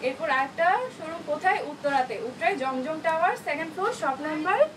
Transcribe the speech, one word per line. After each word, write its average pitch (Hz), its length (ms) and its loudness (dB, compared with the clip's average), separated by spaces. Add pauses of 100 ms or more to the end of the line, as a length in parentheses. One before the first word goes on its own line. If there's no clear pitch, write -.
এরপর 302 200 -4 (100)
আরেকটা 269 300 2 (280)
শোরুম 330 340 -8
কোথায়? 359 300 2 (100)
উত্তরাতে, 262 440 0 (140)
উত্তরায় 320 340 0
জমজম 262 440 -2
টাওয়ার, 330 280 4 (120)
সেকেন্ড 320 280 -4
ফ্লোর, 392 260 0
শপ 269 160 0 (100)
নাম্বার 311 320 0 (180)